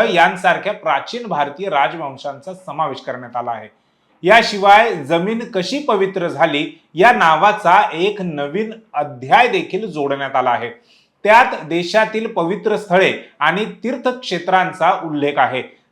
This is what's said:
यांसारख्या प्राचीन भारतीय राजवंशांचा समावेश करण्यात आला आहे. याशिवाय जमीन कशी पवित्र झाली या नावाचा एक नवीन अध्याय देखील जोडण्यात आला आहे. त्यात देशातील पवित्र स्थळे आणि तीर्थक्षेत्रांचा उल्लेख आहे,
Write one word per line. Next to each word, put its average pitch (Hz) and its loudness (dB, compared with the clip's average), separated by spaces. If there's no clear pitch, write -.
यांसारख्या 180 2
प्राचीन 202 -4
भारतीय 151 -4
राजवंशांचा 139 -4
समावेश 147 -8
करण्यात 123 -12
आला 120 -6
आहे. 107 -10
याशिवाय 208 4
जमीन 170 -2
कशी 190 -4
पवित्र 190 -2
झाली 147 -2
या 196 6
नावाचा 185 4
एक 190 -2
नवीन 170 -6
अध्याय 143 0
देखील 185 -4
जोडण्यात 139 -4
आला 131 0
आहे. 120 -2
त्यात 233 4
देशातील 214 -2
पवित्र 202 -2
स्थळे 175 2
आणि 170 2
तीर्थक्षेत्रांचा 185 -2
उल्लेख 147 -2
आहे, 127 0